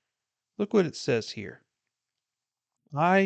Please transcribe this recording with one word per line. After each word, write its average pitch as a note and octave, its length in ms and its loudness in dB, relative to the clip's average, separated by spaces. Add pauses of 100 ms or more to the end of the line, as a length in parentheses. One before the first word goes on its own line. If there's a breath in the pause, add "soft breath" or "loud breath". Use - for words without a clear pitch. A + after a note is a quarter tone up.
(580)
look G3+ 160 -6
what F#3+ 140 4
it - 80 -10
says A#2 360 -4
here. - 320 -14 (1300)
"I, F3 340 2